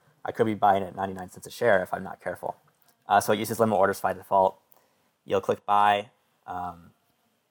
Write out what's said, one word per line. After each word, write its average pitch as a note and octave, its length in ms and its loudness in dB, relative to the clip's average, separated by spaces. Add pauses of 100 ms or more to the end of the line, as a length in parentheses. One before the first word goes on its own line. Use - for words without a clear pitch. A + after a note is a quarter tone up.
(260)
I - 60 -8
could A#2 140 0
be A2 100 -2
buying G2 280 2
it F#2 40 -8
at - 80 -16
ninety-nine F#2 340 -8
cents - 180 -20
a - 40 -18
share G2+ 320 2
if F#2 100 -8
I'm F#2 100 -8
not F2+ 180 -14
careful. - 340 -10 (520)
Uh, G2+ 120 4
so A2 140 0
it G#2 60 0
uses A2 200 -6
limit A2+ 180 2
orders G2 220 2
by F#2+ 140 -4
default. F#2+ 460 0 (640)
You'll F#2+ 160 0
click - 240 -4
buy. G#2 440 2 (380)
Um, F2 440 -12 (600)